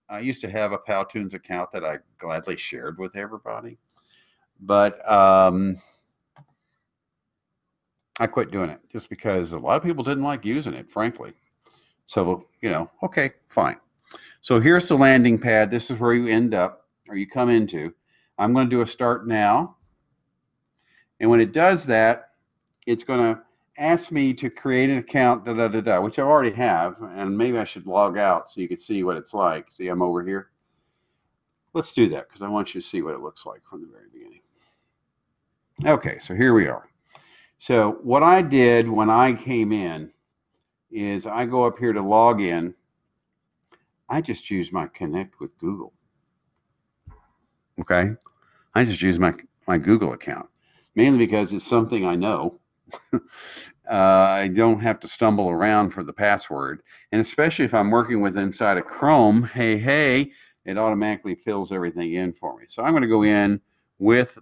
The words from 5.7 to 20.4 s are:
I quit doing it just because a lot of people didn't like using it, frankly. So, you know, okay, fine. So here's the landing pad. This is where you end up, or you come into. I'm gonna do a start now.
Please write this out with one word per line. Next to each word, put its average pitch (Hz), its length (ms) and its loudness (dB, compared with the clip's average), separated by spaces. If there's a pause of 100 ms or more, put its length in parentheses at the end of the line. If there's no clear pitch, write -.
I 113 80 -2
quit - 240 -4
doing 92 180 -4
it - 120 -18 (100)
just - 180 -16
because 90 440 -4
a 82 40 -10
lot 76 200 0
of 156 60 -4
people 165 200 -4
didn't 139 220 -4
like 143 180 -6
using 117 300 -6
it, - 180 -18
frankly. 110 420 -6 (680)
So, 90 440 -2 (120)
you 113 100 -4
know, 82 200 -4 (120)
okay, 156 300 -2 (160)
fine. 71 300 -2 (640)
So 120 180 2
here's 175 300 4
the 147 80 2
landing 123 420 6
pad. 110 320 2
This 117 180 -6
is 123 100 -8
where 120 140 2
you 120 140 0
end 113 260 2
up, 90 340 -4 (200)
or 110 80 -14
you 98 100 -6
come 123 240 -2
into. 92 440 0 (440)
I'm 107 160 0
gonna 127 160 2
do 120 120 0
a 113 40 0
start 120 400 -4
now. 113 520 0 (1400)